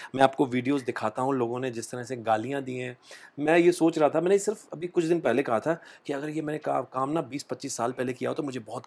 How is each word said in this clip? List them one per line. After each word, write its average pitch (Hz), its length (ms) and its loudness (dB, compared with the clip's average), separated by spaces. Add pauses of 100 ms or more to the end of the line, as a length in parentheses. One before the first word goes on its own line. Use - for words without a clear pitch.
(140)
मैं 131 80 4
आपको 135 240 6
वीडियोज़ 127 380 0
दिखाता 117 380 -4
हूँ, 135 120 0
लोगों 120 260 -2
ने 131 100 -4
जिस 113 200 -8
तरह 123 140 -8
से 127 120 -8
गालियाँ 113 460 0
दी 127 140 -8
हैं। 127 220 -8 (400)
मैं 156 200 4
ये 175 140 8
सोच 165 260 2
रहा 151 100 6
था, 139 120 0
मैंने 185 180 4
सिर्फ 196 340 -4
अभी 156 140 -8
कुछ 175 180 0
दिन 165 160 2
पहले 131 220 2
कहा 120 180 0
था 165 220 -2 (240)
कि 147 60 -4
अगर 139 160 -6
ये 151 140 -4
मैंने 151 160 -4
का-, 139 340 -2
काम 135 180 -2
ना 160 120 0
बीस 139 200 -8
पच्चीस - 340 -8
साल 120 160 0
पहले 127 200 -2
किया 123 180 -4
हो, 127 40 -2
तो - 80 -4
मुझे 127 180 -6
बहुत 120 260 -10